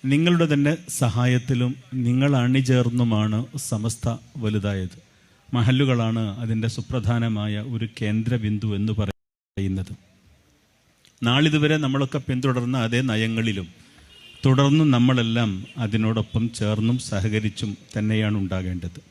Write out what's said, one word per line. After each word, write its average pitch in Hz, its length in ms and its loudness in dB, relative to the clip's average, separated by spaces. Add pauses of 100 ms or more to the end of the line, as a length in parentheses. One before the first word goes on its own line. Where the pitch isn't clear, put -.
(120)
നിങ്ങളുടെ 170 400 4
തന്നെ 143 200 4 (300)
സഹായത്തിലും 123 720 0 (340)
നിങ്ങൾ 131 260 2 (100)
അണിചേർന്നുമാണ് 120 960 2 (300)
സമസ്ത 110 400 -4 (340)
വലുതായത്. 101 560 -4 (520)
മഹല്ലുകളാണ് 120 720 2 (200)
അതിൻ്റെ 113 320 -2
സുപ്രധാനമായ 107 880 -2 (100)
ഒരു 113 140 -4 (120)
കേന്ദ്രബിന്ദു 110 760 -2
എന്ന് 107 220 -2
പറയുന്നത്. 95 920 -6 (1300)
നാളിതുവരെ 147 640 2
നമ്മളൊക്കെ 139 420 -2
പിന്തുടർന്ന 127 500 -2 (100)
അതേ 120 140 0 (100)
നയങ്ങളിലും 110 560 -2 (760)
തുടർന്നും 139 500 6
നമ്മളെല്ലാം 120 560 2 (340)
അതിനോടൊപ്പം 110 580 0 (140)
ചേർന്നും 107 400 0 (120)
സഹകരിച്ചും 107 640 -2 (220)
തന്നെയാണ് 107 480 0
ഉണ്ടാകേണ്ടത്. 90 580 -6 (120)